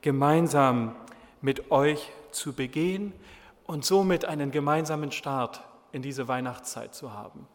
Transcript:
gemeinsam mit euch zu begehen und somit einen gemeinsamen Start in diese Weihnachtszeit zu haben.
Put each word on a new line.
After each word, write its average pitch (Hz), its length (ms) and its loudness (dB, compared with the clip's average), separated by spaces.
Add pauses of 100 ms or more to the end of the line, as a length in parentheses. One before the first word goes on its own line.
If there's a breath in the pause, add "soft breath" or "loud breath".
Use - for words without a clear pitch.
gemeinsam 139 920 4 (440 loud breath)
mit - 300 -2
euch 147 420 2 (200)
zu - 220 -8
begehen 175 600 -2 (520 loud breath)
und 151 200 -6
somit 190 400 4
einen 147 240 -2
gemeinsamen 151 600 0
Start 131 500 -4 (300)
in 131 100 -8
diese 131 260 -8
Weihnachtszeit 127 680 -6
zu 120 180 -14
haben. 139 420 -16